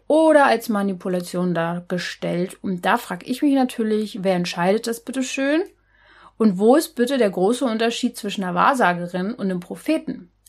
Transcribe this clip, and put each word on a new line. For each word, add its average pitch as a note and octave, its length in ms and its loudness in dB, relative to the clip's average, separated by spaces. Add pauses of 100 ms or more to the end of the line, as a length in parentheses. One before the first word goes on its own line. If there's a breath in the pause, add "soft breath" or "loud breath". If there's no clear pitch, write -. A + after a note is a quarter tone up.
oder D4+ 400 6
als A#3 220 0
Manipulation F#3 840 -2
dargestellt. F3 1080 -4
Und F#3 240 -4
da G3 100 2
frag - 320 -10
ich B3+ 140 -4
mich C#4+ 120 4
natürlich, G#3+ 680 -2
wer F#3+ 120 2
entscheidet F3+ 520 0
das A3+ 140 -6
bitte C4 220 -6
schön? C#4 400 0 (760 soft breath)
Und G#3 200 2
wo A3 180 6
ist E4 180 0
bitte B3 240 0
der G#3+ 100 4
große G3 380 0
Unterschied A3+ 500 -2
zwischen G3+ 280 -6
einer F3+ 100 -4
Wahrsagerin F#3 800 2
und G3 160 -4
einem F3+ 100 -4
Propheten? B3+ 680 -6 (180)